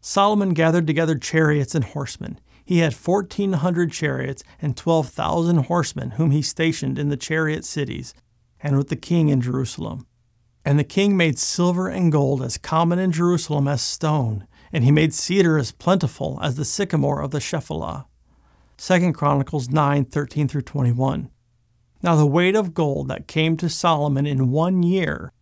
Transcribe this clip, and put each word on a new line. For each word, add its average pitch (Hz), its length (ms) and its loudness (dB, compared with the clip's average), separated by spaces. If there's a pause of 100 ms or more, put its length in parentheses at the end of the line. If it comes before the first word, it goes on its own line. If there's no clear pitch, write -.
Solomon 202 500 2
gathered 160 340 2
together 156 300 0
chariots 151 580 0
and 139 100 0
horsemen. - 540 -10 (240)
He 175 180 2
had 156 140 0
fourteen 196 600 -2
hundred 170 380 0
chariots 135 520 -4 (160)
and 143 160 -4
twelve 160 320 0
thousand 170 480 0
horsemen 151 540 -2
whom 143 200 0
he 147 120 2
stationed 151 560 -2
in 143 100 -2
the 143 80 -2
chariot 156 480 -4
cities - 480 -6 (500)
and 143 140 0
with 139 140 0
the 156 40 -2
king 160 360 2
in 135 100 2
Jerusalem. 123 680 -6 (600)
And 143 120 4
the 147 60 2
king 196 320 2
made 165 220 2
silver 180 500 0
and 175 240 2
gold 139 300 2
as - 160 -6
common 170 400 0
in 185 120 0
Jerusalem 160 560 0
as 143 140 0
stone, 131 680 -2 (240)
and - 140 0
he 131 60 6
made 156 240 4
cedar 175 420 2
as 131 160 -2
plentiful 160 720 -2
as 131 140 -2
the 147 100 -2
sycamore 147 560 -2
of 139 80 -6
the 147 100 -4
Shephelah. - 640 -6 (720)
Second 180 360 2
Chronicles 143 560 0
nine, 143 380 2
thirteen 147 420 -2
through 139 140 -4
twenty-one. 131 680 -2 (720)
Now 170 140 2
the 151 80 6
weight 175 320 2
of 190 160 0
gold 143 360 -2
that - 200 -8
came 160 300 0
to 170 100 -2
Solomon 147 560 0
in 131 260 0
one 175 320 2
year 175 600 -2